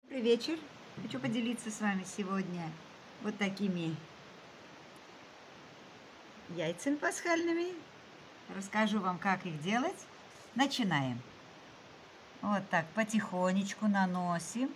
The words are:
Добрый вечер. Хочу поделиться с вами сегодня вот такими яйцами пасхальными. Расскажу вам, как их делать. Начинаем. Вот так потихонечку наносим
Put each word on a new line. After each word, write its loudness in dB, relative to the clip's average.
Добрый 4
вечер. 6
Хочу -4
поделиться 0
с -8
вами 2
сегодня -2
вот -2
такими 2
яйцами 0
пасхальными. 4
Расскажу 4
вам, 2
как 2
их -4
делать. 2
Начинаем. 4
Вот 2
так 2
потихонечку 2
наносим 2